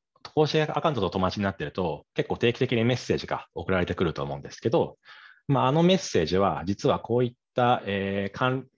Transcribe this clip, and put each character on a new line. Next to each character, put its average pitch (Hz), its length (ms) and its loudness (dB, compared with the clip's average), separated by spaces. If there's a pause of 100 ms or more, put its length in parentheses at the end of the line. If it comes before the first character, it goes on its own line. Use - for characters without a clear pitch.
(340)
公 151 120 4
式 156 160 2
ア 151 60 0
カ 147 200 0
ウ 156 40 0
ン - 20 -4
ト 110 80 -2
と 87 80 0
友 92 160 0
達 95 140 -2
に 101 40 0
な 98 60 0
っ - 60 -6
て 76 100 -6
る 71 60 -8
と、 82 420 -4
結 - 160 -2
構 180 80 -4
定 120 160 2
期 - 40 -8
的 127 180 0
に 113 80 4
メ 123 100 2
ッ - 20 0
セ - 200 -2
ー - 20 0
ジ - 80 -10
が - 280 -6
送 87 180 -4
ら 92 80 2
れ 90 40 0
て 87 100 -2
く - 100 -2
る 78 100 -2
と - 80 -6
思 71 140 -6
う - 20 -10
ん 69 40 -14
で - 80 -14
す - 80 -16
け 117 120 -2
ど、 135 260 0 (520)
ま 135 120 2
あ、 127 80 2
あ 135 40 2
の 165 120 4
メ 185 100 6
ッ 185 40 4
セ 90 260 0
ー - 20 -2
ジ 87 120 2
は、 85 280 0
実 101 220 -2
は 90 100 2
こ 117 200 -2
う 127 60 2
い 120 40 0
っ 123 40 -14 (220)
た、 123 320 2
え 98 480 -2
ー、 - 20 -12
か 127 140 0
ん-、 131 160 -4 (120)